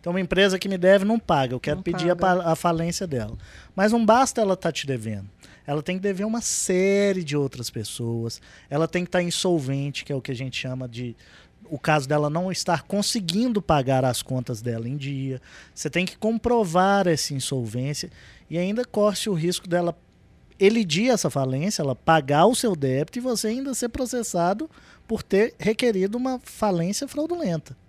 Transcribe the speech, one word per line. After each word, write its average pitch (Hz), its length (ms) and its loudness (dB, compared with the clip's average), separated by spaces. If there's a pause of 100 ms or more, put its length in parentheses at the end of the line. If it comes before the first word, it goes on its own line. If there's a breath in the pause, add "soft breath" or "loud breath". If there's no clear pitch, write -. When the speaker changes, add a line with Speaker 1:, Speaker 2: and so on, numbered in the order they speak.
Speaker 1:
"Então 175 120 -8
uma 185 80 -2
empresa 185 380 4
que 190 100 -4
me 196 80 -2
deve 190 280 6
não 220 140 2
paga, 139 360 2
eu 127 60 -4
quero 151 160 -2
Speaker 2:
Não 190 80 -10
Speaker 1:
pedir 170 260 0
a 175 60 4
Speaker 2:
paga. 180 260 4
Speaker 1:
pa-, 170 100 2
a 160 40 2
falência 170 500 -2
dela." 113 320 -4 (360 loud breath)
Mas 208 180 4
não 233 120 4
basta 240 360 6
ela 196 160 2
tá 170 160 -2
te - 140 -6
devendo. 110 420 -4 (380 loud breath)
Ela 147 160 -4
tem 180 140 -4
que 185 60 -6
dever 196 220 -2
uma 220 160 -2
série 196 840 2
de 143 120 -2
outras 131 340 -2
pessoas. 117 720 -6 (300 loud breath)
Ela 156 160 0
tem 180 180 -2
que 175 60 -12
tá 185 100 2
insolvente, 143 840 -2
que - 80 -8
é - 20 -2
o 135 60 -2
que 131 100 -10
a 135 40 -4
gente 127 220 -8
chama 127 320 -8
de 120 280 -10 (520 loud breath)
o 156 80 -8
caso 147 320 0
dela 151 220 0
não 180 220 -4
estar 170 320 -2
conseguindo 208 760 -2
pagar 135 440 0
as 123 180 -2
contas 123 400 -8
dela 117 260 -6
em 135 80 -6
dia. 135 440 -8 (340 loud breath)
Você - 160 -8
tem 175 160 -2
que - 100 -10
comprovar 202 920 2
essa 151 260 0
insolvência 131 760 -4 (380 loud breath)
e 156 80 -6
ainda 202 280 -2
corre 208 320 2 (120)
o 208 60 0
risco 170 320 -2
dela 175 300 0 (600)
elidir 208 520 4
essa 196 180 2
falência, 139 540 -2
ela 139 140 0
pagar 156 500 4
o 240 80 6
seu 226 220 0
débito 139 420 -2
e - 20 -4
você 240 280 -2
ainda 262 260 -4
ser 247 140 -4
processado 226 840 -2 (360 loud breath)
por 220 160 -4
ter 208 360 2
requerido 208 580 0
uma 254 280 -2
falência 196 600 -2
fraudulenta 294 680 -4 (120)